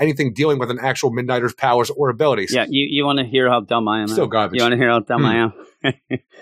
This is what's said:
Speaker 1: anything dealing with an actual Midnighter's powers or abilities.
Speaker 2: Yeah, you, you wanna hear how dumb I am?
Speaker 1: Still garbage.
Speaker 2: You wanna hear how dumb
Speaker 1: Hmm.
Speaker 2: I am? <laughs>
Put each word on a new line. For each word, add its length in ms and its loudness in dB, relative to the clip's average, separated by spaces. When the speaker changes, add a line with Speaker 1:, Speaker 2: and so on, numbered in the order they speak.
Speaker 1:
anything 320 0
dealing 240 0
with 120 -2
an 100 -4
actual 320 0
Midnighter's 420 -2
powers 340 2
or 220 -2
abilities. 420 0
Speaker 2:
Yeah, 160 2
you, 220 0
you 160 0
wanna 180 0
hear 240 2
how 120 4
dumb 280 -2
I 140 0
am? 60 -4
Speaker 1:
Still 180 0
garbage. 320 -2
Speaker 2:
You 60 2
wanna 120 2
hear 140 2
how 100 4
dumb 220 -2
Speaker 1:
Hmm. 40 2
Speaker 2:
I 100 2
am? 160 0
<laughs> 360 -4